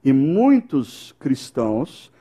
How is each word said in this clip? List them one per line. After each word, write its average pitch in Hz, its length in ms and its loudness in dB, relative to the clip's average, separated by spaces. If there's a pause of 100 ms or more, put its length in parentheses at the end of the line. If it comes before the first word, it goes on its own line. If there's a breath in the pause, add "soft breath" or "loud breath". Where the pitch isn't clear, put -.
E 135 80 2
muitos 165 1080 0
cristãos 127 1040 -6